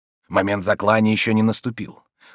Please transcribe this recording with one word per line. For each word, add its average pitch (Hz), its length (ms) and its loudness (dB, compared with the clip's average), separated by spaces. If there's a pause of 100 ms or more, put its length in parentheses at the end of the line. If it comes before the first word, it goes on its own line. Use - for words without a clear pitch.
(280)
Момент 98 360 0
заклания 107 480 2
ещё 110 220 0
не 110 100 2
наступил. 113 600 -6 (320)